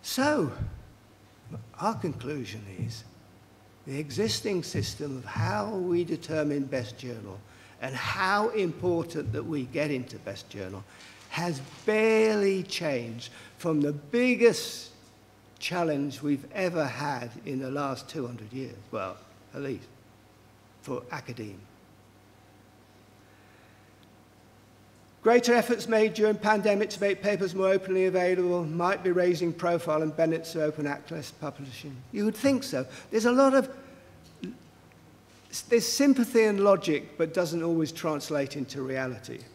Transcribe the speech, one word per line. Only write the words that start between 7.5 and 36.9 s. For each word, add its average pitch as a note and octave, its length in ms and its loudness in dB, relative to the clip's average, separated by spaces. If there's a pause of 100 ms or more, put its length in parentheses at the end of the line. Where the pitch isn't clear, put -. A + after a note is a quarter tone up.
and C3+ 140 -6
how G3+ 540 0
important E3 840 -2
that D3 120 -4
we D3 200 -4
get C#3+ 260 -2
into B2 280 -6
best - 300 -12
journal G2 340 -10 (460)
has E3 300 -4 (260)
barely G#3+ 800 4
changed A#2+ 680 -4 (280)
from D#3+ 240 0
the D3 120 2
biggest A#3 960 2 (680)
challenge D3 600 0
we've C#3+ 320 0
ever F3 320 0
had B2 460 -4 (140)
in C3+ 140 -4
the C3 120 -6
last C#3 380 -6
two C#3 180 -6
hundred G#2+ 240 -12
years, C3 240 -10 (160)
well, F#2+ 240 -4 (400)
at C#3 60 -8
least, C3+ 260 -6 (960)
for B2+ 200 -8 (100)
academia. A#2 440 -12 (3750)
Greater A#3+ 300 6
efforts A#3 340 2
made A3 260 4
during G#3+ 220 4
pandemic G#3 540 2
to - 100 -10
make G3 220 0
papers F#3+ 340 0
more F#3+ 140 2
openly F#3+ 380 2
available F3+ 580 2
might F3 380 0
be F#3 80 2
raising F3 420 2
profile E3 480 0
and D#3 160 -2
benefits D#3+ 380 0
of D#3+ 80 0
open D3+ 220 -2
access D3 460 -8
publishing. C#3 640 -12 (160)
You G#3 140 -2
would G#3+ 100 0
think C4+ 280 2
so. C3+ 220 -2 (240)
There's A3 160 2
a A#3+ 60 6
lot C4+ 220 6
of, C4+ 160 4 (2000)
there's A#3 180 4
sympathy C4 560 6
and G#3 160 4
logic, G3 580 4